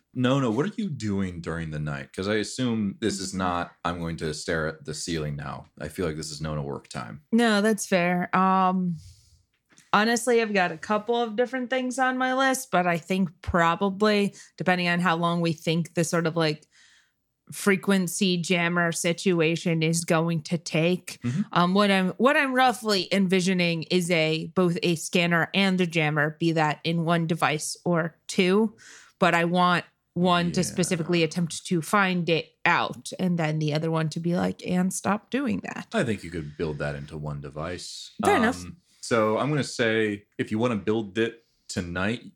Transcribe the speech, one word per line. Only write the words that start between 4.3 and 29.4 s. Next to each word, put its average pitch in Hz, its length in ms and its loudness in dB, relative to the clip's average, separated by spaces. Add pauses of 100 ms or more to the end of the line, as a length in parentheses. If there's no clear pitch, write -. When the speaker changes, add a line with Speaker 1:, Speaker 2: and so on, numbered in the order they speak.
Speaker 1:
stare 80 320 -2
at 78 180 -8
the 78 80 -10
ceiling 76 440 -6
now." 71 300 -12 (140)
I 80 80 -8
feel 90 180 -6
like 78 100 -4
this 78 160 -8
is 73 80 -12
Nona 76 220 -6
work 69 260 -10
time. 58 420 -12
Speaker 2:
No, 226 320 2
that's 214 240 0
fair. 175 500 0
Um, 185 600 2 (960)
honestly, 233 500 4
I've 214 100 -2
got 180 200 2
a 165 60 -12
couple 214 440 -2
of 220 140 -4
different 247 340 -2
things 254 280 -2
on 254 200 0
my 254 160 0
list, 262 380 0
but 180 160 4
I 170 100 2
think 185 320 0 (100)
probably, 196 960 2 (240)
depending 180 300 2
on 175 120 2
how 175 160 4
long 170 240 0
we 170 120 2
think 160 420 -2
the 175 80 2
sort 165 240 0
of, 160 100 -4
like, 156 300 0 (840)
frequency 190 840 2
jammer 175 560 0
situation 165 920 0
is 165 220 0
going 165 380 0
to - 160 -4
take, 175 640 -2
Speaker 1:
Mm-hmm. 131 200 -2 (100)
Speaker 2:
um, 175 220 4
what 202 160 4
I'm, 190 220 2
what 269 240 2
I'm 277 160 2
roughly 220 600 2
envisioning 180 720 2
is 180 260 0
a, 160 440 2
both 180 300 2
a 175 120 2
scanner 170 580 2
and 190 260 2
a 180 60 2
jammer, 156 520 0
be 165 140 2
that 151 320 0
in 165 200 0
one 170 220 0
device 156 580 -2
or 165 320 -2 (120)
two. 202 480 2 (420)
But 170 160 4
I 170 120 4